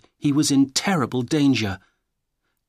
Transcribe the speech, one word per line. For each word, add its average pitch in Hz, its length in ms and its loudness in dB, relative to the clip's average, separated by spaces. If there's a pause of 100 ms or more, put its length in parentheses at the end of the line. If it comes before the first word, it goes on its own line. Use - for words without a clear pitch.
(160)
he 147 160 -2
was 147 180 0
in 139 200 4
terrible 127 520 -2
danger. 120 580 0 (880)